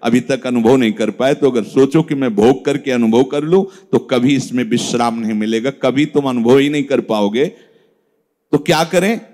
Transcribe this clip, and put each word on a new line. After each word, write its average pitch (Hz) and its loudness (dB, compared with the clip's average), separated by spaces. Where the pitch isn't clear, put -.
अभी 120 2
तक 127 -4
अनुभव 123 2
नहीं 120 2
कर 107 -2
पाए। 131 0
तो 143 0
अगर 120 -2
सोचो 139 2
कि 156 -4
मैं 131 -2
भोग 117 2
करके 143 -4
अनुभव 120 2
कर 147 -4
लूं, 180 2
तो - -4
कभी 127 0
इसमें 123 -4
विश्राम 117 -2
नहीं 110 -4
मिलेगा, 113 -2
कभी 131 0
तुम 143 -2
अनुभव 123 2
ही 139 2
नहीं 147 -2
कर 127 0
पाओगे। 107 -2
तो - -10
क्या 160 0
करें? 185 0